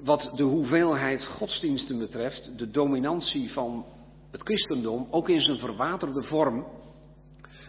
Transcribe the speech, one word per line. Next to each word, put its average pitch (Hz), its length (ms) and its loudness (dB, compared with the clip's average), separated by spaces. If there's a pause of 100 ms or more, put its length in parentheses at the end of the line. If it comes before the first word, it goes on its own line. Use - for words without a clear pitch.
Wat 143 320 2
de 139 80 2
hoeveelheid 139 840 2
godsdiensten 135 720 -4
betreft, 117 600 -6
de 113 120 -6
dominantie 139 840 0
van 120 340 -4 (460)
het - 100 -14
christendom, 123 680 0
ook 165 180 4
in 165 120 6
zijn 135 160 2
verwaterde 131 680 -2
vorm, 139 420 2 (1040)